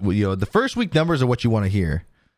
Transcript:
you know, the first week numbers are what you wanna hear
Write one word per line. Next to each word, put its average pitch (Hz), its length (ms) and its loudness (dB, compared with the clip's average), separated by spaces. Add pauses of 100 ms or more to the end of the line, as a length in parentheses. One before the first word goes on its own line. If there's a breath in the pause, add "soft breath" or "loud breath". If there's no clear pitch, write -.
you 101 200 2
know, 95 120 0
the 95 100 -4
first 247 320 0
week 226 180 0
numbers 156 260 2
are 131 60 2
what 120 160 0
you 117 60 2
wanna 107 180 0
hear 87 380 -2 (320)